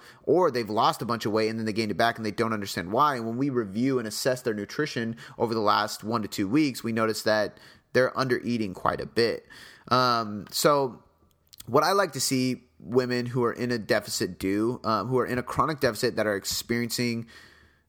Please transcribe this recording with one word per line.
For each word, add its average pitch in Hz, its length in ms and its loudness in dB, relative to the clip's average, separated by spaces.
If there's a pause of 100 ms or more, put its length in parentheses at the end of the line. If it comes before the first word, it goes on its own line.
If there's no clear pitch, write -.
(240)
or 165 260 4
they've 113 200 -2
lost 117 320 2
a 131 40 -4
bunch 110 200 -2
of 104 80 0
weight 110 160 2
and 113 100 -4
then 110 60 -4
they 110 80 -2
gained 107 180 0
it 87 60 -2
back 117 180 2
and 113 100 -8
they 104 60 -2
don't 113 220 0
understand 98 400 -4
why. 139 240 4
And 113 80 -6
when 113 100 -4
we 139 140 0
review 120 500 0
and 110 80 -6
assess 127 360 -2
their 113 100 0
nutrition 113 640 -4 (200)
over 113 160 0
the 113 60 0
last 104 460 2
one 113 160 0
to 98 80 -6
two 101 180 -2
weeks, 135 380 0
we 117 80 -2
notice 110 300 0
that 107 340 2 (340)
they're 127 240 4
under 123 260 0
eating 110 340 -2
quite - 260 -2
a - 60 -6
bit. 113 400 0 (400)
Um, 117 640 2
so 139 500 2 (640)
what 139 180 4
I 180 100 2
like 190 180 2
to 135 80 -8
see 127 460 0 (140)
women 123 460 0
who 120 180 -2
are 113 80 2
in 123 200 -4
a 120 80 0
deficit 104 580 -2
do, 107 460 -2
um, 107 240 0
who 127 100 0
are 117 80 2
in 123 140 -2
a - 40 0
chronic 139 360 -2
deficit 117 380 0
that 107 100 0
are 101 80 0
experiencing, 117 880 -4 (640)